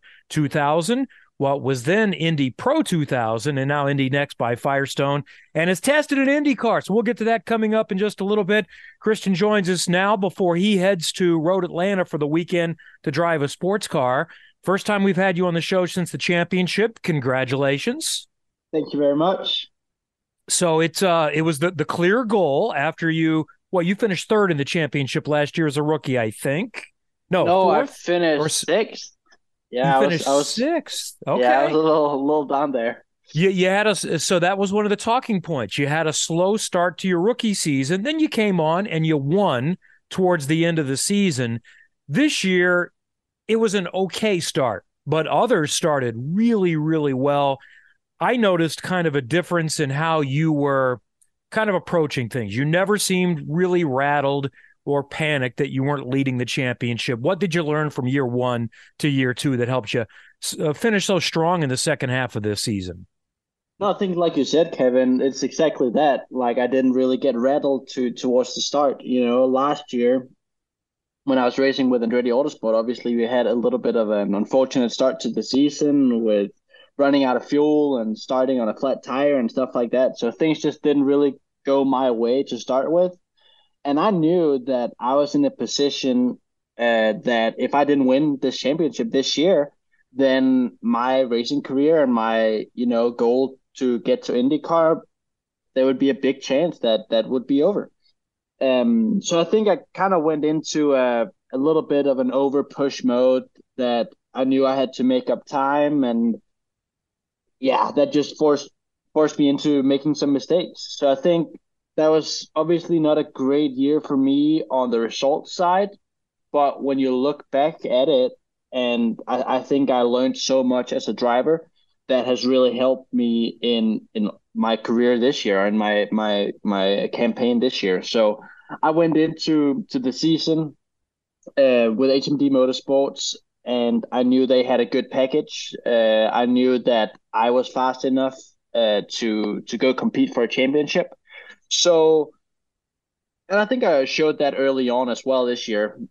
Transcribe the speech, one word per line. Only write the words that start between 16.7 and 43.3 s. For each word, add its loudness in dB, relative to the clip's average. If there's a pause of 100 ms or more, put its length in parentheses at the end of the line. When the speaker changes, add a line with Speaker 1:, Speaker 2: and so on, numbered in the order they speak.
Speaker 1:
Congratulations. -2 (460)
Speaker 2:
Thank -4
you -2
very 2
much. -2 (800)
Speaker 1:
So 2
it's, -2
uh, 2
it 0
was -2
the, 0
the -4
clear 0
goal 0
after -2
you, 0 (260)
well, 0
you 0
finished -2
third 2
in -2
the -2
championship -2
last 0
year 2
as -2
a 2
rookie, 0
I -2
think. -6 (420)
No, 2
Speaker 2:
No, 4
I 2
Speaker 1:
fourth? -14
Speaker 2:
finished 0
Speaker 1:
Or 0
s-, -4
Speaker 2:
sixth. -4 (540)
Speaker 1:
you -6
Speaker 2:
Yeah, 2
I 4
was, 4
Speaker 1:
finished -2
Speaker 2:
I 2
was 0
Speaker 1:
sixth. -4 (100)
Speaker 2:
Yeah, -2
I 0
was 2
Speaker 1:
Okay. 2
Speaker 2:
a 2
little, 2
a -2
little 0
down -2
there. -4 (260)
Speaker 1:
You, 2
you 2
had 2
a 2
s-, -4
so 2
that 2
was -2
one 0
of 0
the 0
talking -2
points. -6
You 0
had 0
a 0
slow 0
start -2
to -6
your 2
rookie 0
season. -2
Then -2
you 2
came 0
on 0
and -2
you 2
won 0 (320)
towards 0
the 2
end 0
of -2
the -2
season. -2 (480)
This 0
year, 2 (560)